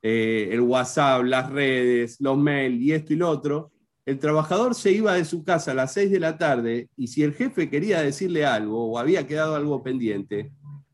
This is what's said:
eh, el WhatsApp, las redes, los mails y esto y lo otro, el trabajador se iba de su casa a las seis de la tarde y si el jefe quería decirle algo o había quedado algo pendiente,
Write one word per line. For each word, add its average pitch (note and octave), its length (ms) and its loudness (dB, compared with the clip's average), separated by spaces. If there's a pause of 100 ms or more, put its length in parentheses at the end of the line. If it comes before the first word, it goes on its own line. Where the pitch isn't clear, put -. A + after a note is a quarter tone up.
eh, A2 500 0
el A#2 80 0
WhatsApp, B2+ 640 2
las C3 260 0
redes, B2 720 0
los C3+ 180 2
mails C#3 420 2
y C#3+ 120 2
esto D#3 200 -2
y D3+ 40 2
lo F3 120 0
otro, D3 440 -2 (340)
el C3+ 120 -2
trabajador D#3 560 0
se G3 180 2
iba G#3 220 2
de F3 100 2
su D#3+ 180 -6
casa D#3+ 280 0
a C3 40 -2
las C3 200 -2
seis G3+ 160 2
de F#3+ 100 2
la D#3+ 160 -2
tarde A#2+ 580 0
y B2+ 120 -6
si C3 160 0
el D3 100 2
jefe F#3 380 -2
quería E3 320 0
decirle D3+ 420 0
algo A2+ 480 0
o A#2 60 -4
había D3+ 280 0
quedado D#3 300 -2
algo C#3+ 260 -2
pendiente, G#2+ 680 -4 (420)